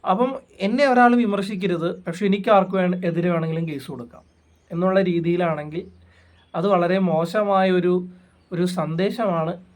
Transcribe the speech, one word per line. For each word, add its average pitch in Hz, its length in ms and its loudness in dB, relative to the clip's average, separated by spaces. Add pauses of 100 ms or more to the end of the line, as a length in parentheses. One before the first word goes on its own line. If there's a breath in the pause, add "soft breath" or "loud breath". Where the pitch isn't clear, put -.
(120)
അപ്പം 247 180 2 (360)
എന്നെ 254 260 2
ഒരാൾ 247 200 6 (100)
വിമർശിക്കരുത്, 196 680 -2 (180)
പക്ഷെ 175 240 -6
എനിക്ക് 196 260 0
ആർക്ക് 190 220 2
വേ-, 180 220 0 (100)
എതിരെ 170 240 -2
വേണമെങ്കിലും 165 360 -2
കേസ് 139 240 -10
കൊടുക്കാം 123 300 -16 (500)
എന്നുള്ള 185 260 2 (100)
രീതിയിലാണെങ്കിൽ 170 720 -2 (760 soft breath)
അത് 170 160 -2
വളരെ 175 240 2 (120)
മോശമായ 190 580 0 (120)
ഒരു, 180 140 0 (600 loud breath)
ഒരു 175 120 -2 (120)
സന്ദേശമാണ് 175 760 -2 (220)